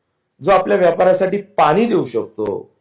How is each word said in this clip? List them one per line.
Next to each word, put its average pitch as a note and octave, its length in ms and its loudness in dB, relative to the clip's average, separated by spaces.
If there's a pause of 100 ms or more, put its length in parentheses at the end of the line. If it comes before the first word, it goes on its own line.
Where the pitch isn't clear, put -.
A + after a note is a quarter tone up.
(420)
जो D3 80 0
आपल्या G3+ 260 2
व्यापारासाठी F#3 680 0
पाणी E3+ 440 0
देऊ G#3+ 180 -2
शकतो G#2 760 -8